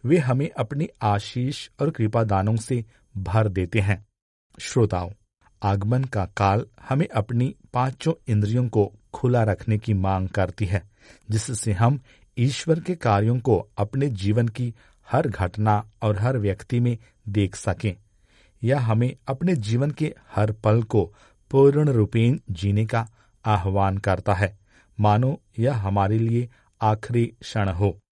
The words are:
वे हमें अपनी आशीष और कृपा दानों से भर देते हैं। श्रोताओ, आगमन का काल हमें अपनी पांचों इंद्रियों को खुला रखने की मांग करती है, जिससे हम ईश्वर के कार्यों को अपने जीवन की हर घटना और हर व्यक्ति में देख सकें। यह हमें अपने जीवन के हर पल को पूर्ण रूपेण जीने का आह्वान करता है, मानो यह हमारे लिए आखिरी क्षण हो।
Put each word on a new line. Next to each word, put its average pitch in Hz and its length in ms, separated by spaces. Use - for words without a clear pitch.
वे 156 120
हमें 131 320
अपनी 143 400
आशीष 117 680
और 147 80
कृपा 113 340
दानों 101 320
से 113 300
भर 98 300
देते 95 320
हैं। 98 260
श्रोताओ, 95 520
आगमन 101 400
का 107 220
काल 101 400
हमें 143 180
अपनी 120 480
पांचों 131 400
इंद्रियों 113 400
को 104 240
खुला 123 300
रखने 107 340
की 107 160
मांग 95 360
करती 92 360
है, 92 240
जिससे 110 420
हम 120 260
ईश्वर 139 420
के 180 160
कार्यों 113 440
को 113 380
अपने 135 320
जीवन 107 380
की 117 280
हर 143 160
घटना 104 640
और 104 180
हर 127 180
व्यक्ति 101 420
में 120 180
देख 101 260
सकें। 95 400
यह 135 160
हमें 117 360
अपने 165 280
जीवन 120 360
के 151 240
हर 107 160
पल 110 320
को 107 300
पूर्ण 139 380
रूपेण 117 500
जीने 101 340
का 113 240
आह्वान 98 520
करता 98 360
है, 95 260
मानो 107 420
यह 123 180
हमारे 101 420
लिए 117 300
आखिरी 113 440
क्षण - 440
हो। 92 300